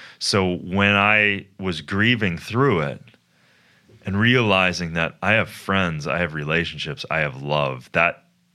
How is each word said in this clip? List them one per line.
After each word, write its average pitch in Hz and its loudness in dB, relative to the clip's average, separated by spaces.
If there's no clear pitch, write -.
so 92 0
when 98 0
I 104 2
was 90 -4
grieving 101 0
through 110 0
it 69 -6
and 98 -2
realizing 95 2
that 82 -2
I 98 2
have 107 2
friends, 87 -2
I 80 0
have 78 -2
relationships, 78 -4
I 78 -2
have 69 -4
love, 71 -2
that 82 0